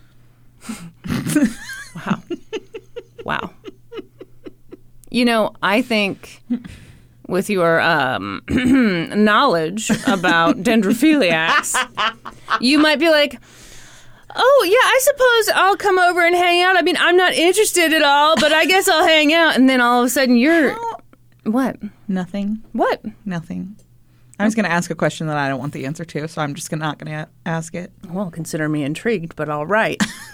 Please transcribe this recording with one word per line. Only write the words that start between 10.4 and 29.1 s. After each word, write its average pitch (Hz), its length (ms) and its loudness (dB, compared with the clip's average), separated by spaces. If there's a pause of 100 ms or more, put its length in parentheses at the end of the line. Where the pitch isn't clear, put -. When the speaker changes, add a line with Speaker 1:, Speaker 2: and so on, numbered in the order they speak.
Speaker 1:
<laughs> 185 40 -8
Speaker 2:
dendrophiliacs, 226 1120 2 (840)
you 285 180 4
might 302 220 2
be 330 80 2
like, 294 320 2 (920)
"Oh, 494 340 4
yeah, 415 80 4
I 466 260 4
suppose 494 540 2
I'll 370 200 2
come 381 220 0
over 349 260 2
and 349 120 2
hang 349 260 2
out. 370 140 2
I 339 60 2
mean, 320 160 0
I'm 339 180 2
not 370 160 4
interested 349 600 2
at 311 80 2
all, 294 340 4
but 302 160 2
I 311 140 2
guess 370 220 2
I'll 330 180 4
hang 311 260 4
out." 330 240 2
And 262 120 6
then 254 120 2
all 240 220 4
of 254 40 2
a 247 40 -2
sudden 254 260 2
you're 302 380 4
Speaker 1:
How 466 220 -8 (480)
Speaker 2:
What? 240 320 -2 (300)
Speaker 1:
Nothing. 202 560 -6 (100)
Speaker 2:
What? 415 300 -2 (220)
Speaker 1:
Nothing. 180 520 -10 (600)
I 202 60 0
was 220 100 0
gonna 208 140 0
ask 170 220 -2
a 160 40 -8
question 156 340 -4
that 147 100 -2
I 143 100 -2
don't - 120 -4
want 143 120 -8
the 131 140 -10
answer 160 180 -8
to, 156 240 -8
so 160 140 -8
I'm 143 120 -4
just - 140 -12
gonna, 156 160 -6
not 147 140 -6
gonna 151 280 -12 (200)
a-, - 20 -4
ask 165 260 -6
it. 175 160 -12 (200)
Speaker 2:
Well, 180 200 -6
consider 156 380 -6
me 151 160 -2
intrigued, 165 500 -4